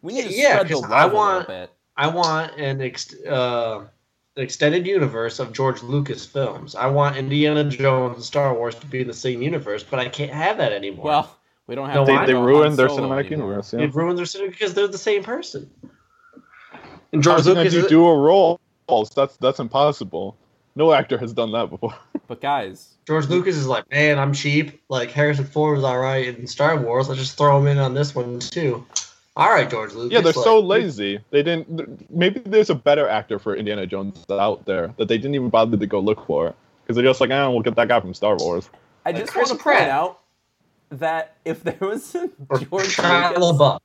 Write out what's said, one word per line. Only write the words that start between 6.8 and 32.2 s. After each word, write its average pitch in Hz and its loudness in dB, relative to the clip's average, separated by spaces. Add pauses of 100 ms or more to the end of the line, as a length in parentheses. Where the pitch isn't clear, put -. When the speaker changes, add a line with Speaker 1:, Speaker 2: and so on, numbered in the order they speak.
Speaker 2:
want 139 2
Indiana 147 0
Jones 131 0
and 120 -16
Star 139 -2
Wars 117 -4
to - -20
be 131 -8
in 120 -4
the 117 -12
same 123 -6
universe, 131 -4
but - -6
I 123 -4
can't 143 -8
have 170 -2
that 123 0
anymore. 101 -8
Speaker 1:
Well, 151 -2 (300)
we 117 -10
don't 135 -6
have 139 -2
Speaker 2:
No, 139 4
Speaker 1:
to 135 4
Speaker 2:
why? 139 4
Speaker 3:
They, - 2
they 131 4
Speaker 1:
talk 123 2
about 123 4
Speaker 3:
ruined 147 8
Speaker 1:
Han 147 -2
Speaker 3:
their 127 4
Speaker 1:
Solo 139 -2
Speaker 3:
cinematic 135 -2
Speaker 1:
anymore. 143 -6
Speaker 3:
universe. 101 -6
Yeah. 117 -4
Speaker 2:
They've 139 -2
ruined 175 -2
their 175 -6
cinema 190 -8
because 190 -4
they're 202 2
the 190 -8
same 202 -2
person. 240 -10 (1400)
And 156 2
Speaker 3:
How 165 6
Speaker 2:
George - 6
Speaker 3:
are 160 4
you 185 8
gonna - 4
Speaker 2:
Lucas 170 4
Speaker 3:
do 170 4
Speaker 2:
is 185 2
Speaker 3:
dual 165 8
roles? 165 2
That's, 139 0
that's 123 0
impossible. 117 -2 (380)
No 156 4
actor 135 0
has 117 -8
done 113 -2
that 113 -4
before. - -8
<laughs> - -20 (240)
Speaker 1:
But 117 -14
guys, 123 -6 (120)
Speaker 2:
George 156 0
Lucas 180 0
is 139 -2
like, 120 -2
"Man, 147 2
I'm 139 0
cheap. 147 -2
Like, 120 -4
Harrison 143 0
Ford 151 0
was 135 0
all 127 0
right 131 -2 (100)
in 120 -12
Star 151 0
Wars. 127 0
Let's 131 -4
just 131 -8
throw 143 6
him 139 4
in 143 2
on 135 0
this 143 -2
one 123 -6
too." 131 -4 (500)
All 180 4
right, 170 4
George 110 -6
Lucas. 117 -8
Speaker 3:
Yeah, 233 6
they're 165 4
Speaker 2:
like, 135 0
Speaker 3:
so 220 8
lazy. 156 0 (120)
They 143 4
didn't. 165 -4
Th-, 160 -8 (200)
maybe 185 0